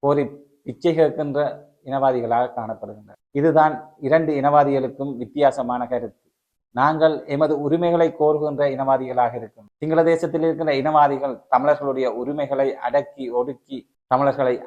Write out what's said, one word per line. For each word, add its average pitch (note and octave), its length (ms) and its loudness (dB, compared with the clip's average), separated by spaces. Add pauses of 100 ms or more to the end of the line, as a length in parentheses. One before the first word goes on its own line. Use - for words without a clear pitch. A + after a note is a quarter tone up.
கோரி C#3+ 200 2 (400)
பிச்சை D#3+ 300 -2
கேட்கின்ற D3 460 0 (440)
இனவாதிகளாக B2+ 720 0
காணப்படுகின்றனர். A2 640 -12 (200)
இதுதான் D#3 360 4 (240)
இரண்டு D#3 340 0
இனவாதிகளுக்கும் C#3 840 0
வித்தியாசமான B2 720 0
கருத்து. A#2+ 380 -8 (500)
நாங்கள் D3+ 400 2 (120)
எமது D3 260 0 (120)
உரிமைகளை E3+ 480 2
கோருகின்ற D3+ 560 0
இனவாதிகளாக B2+ 680 0
இருக்கும். A2 320 -14 (120)
சிங்கள D#3 240 0
தேசத்தில் E3 420 0
இருக்கின்ற D#3+ 280 0
இனவாதிகள் C#3 640 0 (140)
தமிழர்களுடைய C3+ 640 0
உரிமைகளை C3+ 540 -2 (200)
அடக்கி C3+ 440 -4
ஒடுக்கி B2 460 -6 (340)
தமிழர்களை C3+ 440 2 (120)